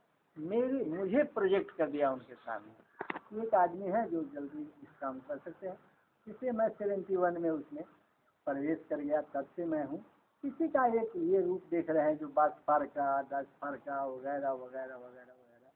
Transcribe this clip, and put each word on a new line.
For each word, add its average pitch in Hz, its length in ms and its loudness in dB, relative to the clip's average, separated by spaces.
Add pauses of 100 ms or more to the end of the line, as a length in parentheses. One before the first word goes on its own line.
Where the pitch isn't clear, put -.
(380)
मेरे, 233 480 0
मुझे 190 380 2
प्रोजेक्ट 196 480 2
कर 156 180 0
दिया 143 220 2
उनके 123 240 -8
सामने, - 1080 -10
एक 226 100 -4
आदमी 180 320 4
है 202 240 0
जो 165 140 -2
जल्दी 143 500 -10 (100)
इस - 60 -20 (120)
काम 131 180 -6
कर - 180 -8
सकते 180 300 -12
हैं, 185 120 -10 (480)
इसलिए 247 240 -4
मैं 220 180 2
सेवेंटी 196 460 -2
वन 175 260 4
में 170 80 2
उसमें 160 340 -4 (640)
प्रवेश 147 440 -2
कर 151 100 -2
गया। 147 220 2
तब 139 240 -4 (100)
से 170 100 -2
मैं 156 200 0
हूँ। 160 200 -8 (360)
किसी 294 260 -2
का 269 180 4
एक 226 300 2
ये 180 260 2
रूप 180 300 0
देख 170 180 0
रहे 156 140 4
हैं 151 140 4
जो 151 100 -8
बाईस 151 240 4
फार 147 340 2
का, 139 360 0
दस 139 240 -4
फार 143 300 -8
का 139 300 -4
वगैरह, 135 440 -4
वगैरह, 131 460 -6
वगैरह, 123 280 -18
वगैरह। 123 520 -20